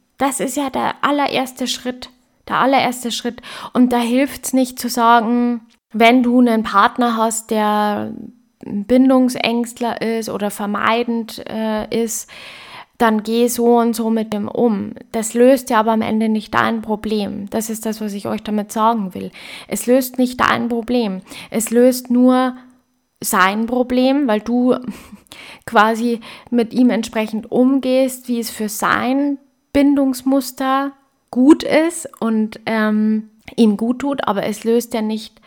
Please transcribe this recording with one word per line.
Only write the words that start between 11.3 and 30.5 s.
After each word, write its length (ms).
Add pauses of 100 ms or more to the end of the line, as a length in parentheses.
äh, 380 (160)
ist, 260 (720)
dann 240
geh 240
so 320
und 160
so 160
mit 220
dem 160
um. 460 (180)
Das 200
löst 380
ja 80
aber 140
am 100
Ende 260
nicht 240
dein 300
Problem. 680
Das 200
ist 160
das, 140
was 120
ich 140
euch 160
damit 300
sagen 420
will. 160 (380)
Es 180
löst 320
nicht 220
dein 280
Problem. 540 (280)
Es 200
löst 400
nur 460 (640)
sein 460
Problem, 600
weil 140
du 340 (460)
<laughs> 440
quasi 560 (300)
mit 240
ihm 160
entsprechend 640
umgehst, 760
wie 140
es 100
für 180
sein 720 (340)
Bindungsmuster 1200 (380)